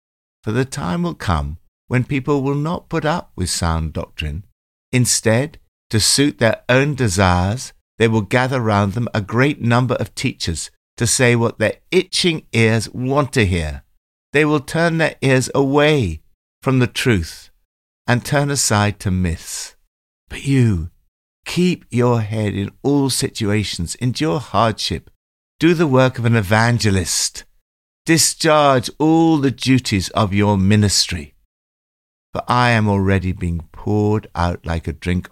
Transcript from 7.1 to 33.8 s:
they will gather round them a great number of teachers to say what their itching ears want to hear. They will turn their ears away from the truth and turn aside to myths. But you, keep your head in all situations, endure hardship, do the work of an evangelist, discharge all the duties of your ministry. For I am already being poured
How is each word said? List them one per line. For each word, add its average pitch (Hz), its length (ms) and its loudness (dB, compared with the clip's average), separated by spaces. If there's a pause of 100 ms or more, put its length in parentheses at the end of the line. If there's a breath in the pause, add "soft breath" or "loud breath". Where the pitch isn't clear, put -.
they 110 80 4
will 110 160 2
gather 127 380 -2
round 104 320 0
them 120 200 -4
a 110 80 -2
great 120 400 0
number 117 360 0
of - 180 -6
teachers - 560 -6 (260)
to 117 120 0
say 120 260 2
what 117 240 0
their 107 200 -2 (120)
itching - 640 -2
ears 113 380 2
want 131 420 -2
to 113 140 2
hear. 78 360 -2 (500)
They 147 120 2
will 151 160 2
turn 165 380 -2
their 151 240 -2
ears 131 340 2
away 139 680 2 (400)
from 131 160 2
the 123 80 2
truth - 640 -2 (560)
and - 200 0
turn 143 260 0
aside 104 480 0
to 98 140 -4
myths. - 640 -4 (520)
But - 160 -14
you, 113 460 2 (560)
keep 180 420 -2
your 120 320 2
head 107 320 -2
in 98 200 -4 (100)
all 139 280 2
situations, 101 840 -4
endure 147 460 -2
hardship, 107 680 -2 (520)
do 165 120 4
the 165 140 2
work 127 320 2
of 120 60 -2
an 117 100 2
evangelist, 107 1120 0 (600)
discharge 151 920 2
all 160 400 4
the 135 140 0
duties 120 580 0
of 98 240 0
your 101 240 2
ministry. 95 800 0 (960)
For - 160 -6
I 120 220 2
am 110 180 2
already 98 420 0
being 85 400 -6
poured 104 640 -2